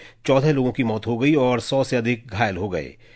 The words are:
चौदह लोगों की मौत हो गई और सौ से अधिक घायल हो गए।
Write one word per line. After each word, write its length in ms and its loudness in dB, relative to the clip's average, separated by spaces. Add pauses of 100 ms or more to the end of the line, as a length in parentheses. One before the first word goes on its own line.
(260)
चौदह 260 4
लोगों 200 0
की 120 -2
मौत 240 -2
हो 100 -2
गई 180 2
और 240 2
सौ 240 0
से 120 -2
अधिक 320 -2
घायल 300 -2
हो 120 -4
गए। 260 -6 (200)